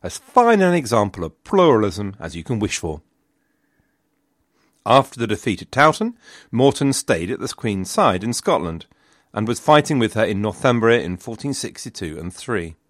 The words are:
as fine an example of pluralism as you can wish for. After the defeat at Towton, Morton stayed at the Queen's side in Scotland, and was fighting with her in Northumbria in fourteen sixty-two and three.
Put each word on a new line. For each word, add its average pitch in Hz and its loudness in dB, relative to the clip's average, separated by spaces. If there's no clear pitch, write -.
as 175 -10
fine 233 2
an 180 4
example 104 0
of - -12
pluralism 107 2
as 82 -12
you 87 -10
can 117 -4
wish 101 -4
for. 80 -8
After 127 4
the 117 -2
defeat 104 -4
at - -16
Towton, 156 2
Morton 135 2
stayed 90 -2
at - -6
the - -8
Queen's 98 -6
side 104 2
in 117 -4
Scotland, 87 -4
and 107 -2
was 120 -4
fighting 151 4
with 113 0
her 107 2
in 101 -2
Northumbria 117 2
in 87 -6
fourteen 131 -10
sixty-two - -10
and 87 -10
three. 85 -6